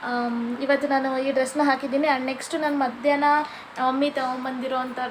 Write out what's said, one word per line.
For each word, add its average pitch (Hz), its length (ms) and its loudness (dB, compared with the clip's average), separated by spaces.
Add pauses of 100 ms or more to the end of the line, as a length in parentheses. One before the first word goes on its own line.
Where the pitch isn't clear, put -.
ಆಮ್, 240 540 -2
ಇವತ್ತು 277 300 0
ನಾನು 269 300 0
ಈ 269 140 0
ಡ್ರೆಸ್ನ 262 320 0
ಹಾಕಿದ್ದೀನಿ. 277 440 2
And 262 180 2
ನೆಕ್ಸ್ಟ್ 269 340 -4
ನಾನು 294 180 0
ಮಧ್ಯಾಹ್ನ 285 460 2 (580)
ಮಮ್ಮಿ 269 300 2
ತೊಗೊಂಬಂದಿರೋಂಥ 254 880 -4 (100)